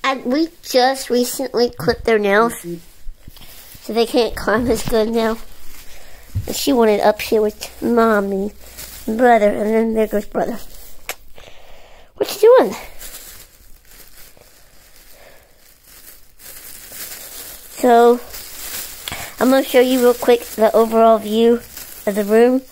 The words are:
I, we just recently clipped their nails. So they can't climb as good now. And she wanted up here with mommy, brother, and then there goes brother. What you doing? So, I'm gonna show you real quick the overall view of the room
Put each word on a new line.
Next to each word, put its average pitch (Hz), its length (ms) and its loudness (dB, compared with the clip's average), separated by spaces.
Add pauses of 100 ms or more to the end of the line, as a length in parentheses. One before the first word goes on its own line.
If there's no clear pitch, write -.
I, 269 140 -2 (100)
we 302 220 0 (140)
just 262 460 0
recently 247 640 -2
clipped - 340 -4
their 226 140 2
nails. 208 480 0 (1160)
So - 100 -10
they 226 140 2
can't 233 280 0
climb 226 340 -2
as 220 140 0
good 220 280 0
now. 226 260 -2 (1080)
And - 100 -6
she - 160 -2
wanted 220 280 4
up - 220 2
here 220 180 0
with - 400 -6
mommy, 208 680 0 (560)
brother, 220 440 4
and 214 200 -4
then 226 240 0
there 214 140 0
goes 208 160 -4
brother. - 340 -6 (1600)
What - 260 -4
you 480 160 8
doing? 220 160 2 (4000)
So, 240 500 4 (1160)
I'm 254 120 2
gonna 269 120 4
show 262 180 4
you 254 200 2
real 240 140 4
quick 240 260 2
the - 340 0
overall 226 440 4
view 226 420 2 (460)
of 202 100 -2
the 214 80 -2
room 240 480 4